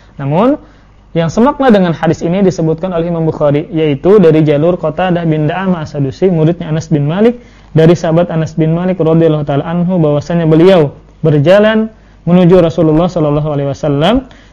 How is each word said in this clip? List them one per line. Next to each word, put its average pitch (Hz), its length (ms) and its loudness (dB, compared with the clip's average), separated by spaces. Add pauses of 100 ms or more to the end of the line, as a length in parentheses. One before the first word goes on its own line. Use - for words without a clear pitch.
(140)
Namun 165 400 -2 (560)
yang 165 160 -2
semakna 269 480 0
dengan 180 160 2
hadis 160 320 -4
ini 175 160 -2
disebutkan 170 560 -2
oleh 165 160 -4
Imam 165 160 -4
Bukhari, 151 480 -2
yaitu 160 480 2
dari 156 240 4
jalur 156 320 0
Qatadah 170 480 -4
bin 151 240 -2
Da'amah 185 320 -4
As-Sadusi, 147 480 -4
muridnya 170 400 -2
Anas 156 160 -4
bin 147 240 -2
Malik, 226 320 0 (320)
dari 160 240 4
sahabat 170 320 0
Anas 160 240 -4
bin 160 240 -2
Malik 180 240 -4
radhiyallahu 160 400 2
taala 147 240 -4
anhu, 175 320 -2
bahwasanya 156 480 0
beliau 160 480 4 (240)
berjalan 208 720 2 (400)
menuju 180 320 6
Rasulullah 165 480 0
sallallahu 151 400 -2
alaihi 143 240 -4
wasallam 160 560 -2 (220)